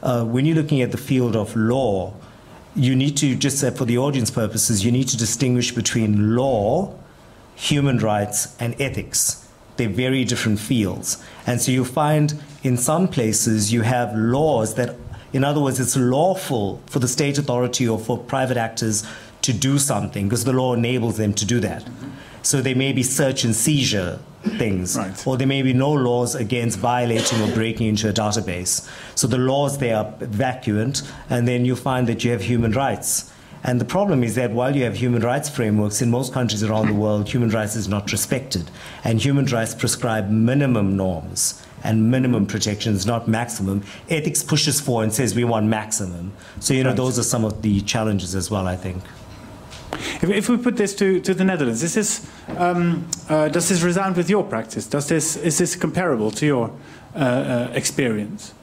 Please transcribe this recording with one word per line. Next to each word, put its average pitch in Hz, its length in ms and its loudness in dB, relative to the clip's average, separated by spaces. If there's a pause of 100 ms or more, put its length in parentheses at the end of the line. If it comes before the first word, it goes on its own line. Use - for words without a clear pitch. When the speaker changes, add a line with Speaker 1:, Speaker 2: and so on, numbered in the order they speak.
Speaker 1:
uh, 120 200 2
when 120 220 2
you're 160 100 4
looking 147 260 2
at 120 100 0
the - 60 -4
field 123 380 2
of 104 200 -2
law, 110 580 0 (640)
you 131 200 4
need 143 220 2
to, 135 180 2
just, 131 280 0
uh, 123 80 2
for 127 140 -2
the 120 120 2
audience 135 320 0
purposes, 98 560 0
you 120 60 4
need 127 160 2
to - 100 -2
distinguish 123 560 0
between 107 640 2
law, 127 580 2 (640)
human 139 420 2
rights, 104 640 0
and 117 200 -4
ethics. - 720 -4 (260)
They're 117 140 0
very 127 340 0
different 107 360 0
fields. - 600 -2 (260)
And 120 120 0
so 131 120 0
you 127 120 2
find 151 560 2 (240)
in 127 140 2
some 165 300 2
places 110 680 2
you 120 80 2
have 117 340 0
laws 120 600 2
that, 123 200 -2 (380)
in 135 100 2
other 147 160 2
words, 131 200 2
it's 127 180 0
lawful 131 880 2
for - 140 0
the 123 80 2
state 143 320 0
authority 123 480 0
or 113 100 0
for 113 200 -2
private 131 400 -2
actors 113 460 -2 (380)
to - 100 0
do 135 280 2
something 101 500 -2
because 107 160 0
the 131 80 2
law 127 200 2
enables 117 440 0
them 107 160 2
to 110 120 -2
do 120 160 2
that. 92 220 -4 (600)
So 139 180 2
there 131 140 0
may 135 180 2
be 135 100 2
search 131 400 0
and 113 100 2
seizure 110 680 0 (380)
things, 95 380 -2
Speaker 2:
Right. 98 320 -6
Speaker 1:
or 131 80 0
there 127 100 2
may 135 160 2
be 131 120 2
no 135 180 4
laws 123 420 2
against 120 460 -2
violating 117 640 2
or 107 120 0
breaking 113 340 0
into 107 200 2
a 104 60 0
database. 95 760 -2 (280)
So - 120 0
the 123 100 2
laws 135 420 0
there 117 180 0
are 107 240 -4
vacuant, 113 800 -2 (280)
and 120 160 2
then 123 200 2
you 123 100 2
find 127 320 0
that 113 160 -2
you 120 80 2
have 110 120 -2
human 117 280 2
rights. 120 580 -2 (360)
And 127 160 0
the 113 40 -2
problem 180 380 2
is 110 120 0
that 120 160 0
while 123 220 0
you 139 120 2
have 107 100 -2
human 120 260 0
rights 131 280 0
frameworks 104 520 0
in 120 80 2
most 123 220 0
countries 107 320 0
around 110 240 2
the 107 60 0
world, 104 340 2
human 120 220 2
rights 107 260 -2
is 98 140 -4
not 101 240 -2
respected. 101 580 -4 (320)
And 113 160 2
human 139 280 2
rights 113 280 0
prescribe 110 540 -2
minimum 113 680 4
norms 92 640 -2 (220)
and 110 260 2
minimum 127 360 2
protections, 101 600 -2
not 117 220 0
maximum. 104 560 -2 (260)
Ethics 151 320 -2
pushes 147 380 0
for 117 240 0
and 110 80 0
says, 113 240 0
"We 120 80 2
want 113 220 2
maximum." 101 680 -2 (300)
So, - 120 0
you 131 100 2
know, 131 80 2
Speaker 2:
Right. 117 60 0
Speaker 1:
those 127 220 0
are 117 40 0
some 113 200 0
of 101 180 -2
the 101 200 2
challenges 101 540 -2
as 90 140 -4
well, 95 200 0
I 92 80 -2
think. 92 260 -8 (1160)
Speaker 2:
If, 165 80 0
if 202 200 0
we 240 80 4
put 247 200 0
this 202 180 0
to, 190 260 4
to 190 120 0
the 180 100 2
Netherlands, 143 380 2
is 165 140 -2
this, 214 260 0 (360)
um, 175 500 2 (200)
uh, 156 200 4
does 170 220 0
this 185 120 2
resound 180 360 2
with 175 120 0
your 202 140 4
practice? 110 420 -4
Does 143 220 -2
this, 156 280 0
is 156 220 0
this 170 180 2
comparable 143 560 0
to 117 140 -2
your, 123 240 2 (460)
uh, 190 40 -8
uh, 127 540 0
experience? 117 880 -4